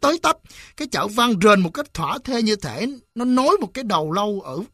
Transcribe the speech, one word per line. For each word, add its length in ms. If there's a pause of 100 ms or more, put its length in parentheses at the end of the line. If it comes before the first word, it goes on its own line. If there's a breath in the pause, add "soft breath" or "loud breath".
tới 220
tấp. 160 (380 loud breath)
Cái 160
chảo 160
vang 340
rền 180
một 100
cách 240
thỏa 300
thê 180
như 140
thể 300 (280)
nó 100
nối 360
một 140
cái 100
đầu 280
lâu 320
ở 140 (160)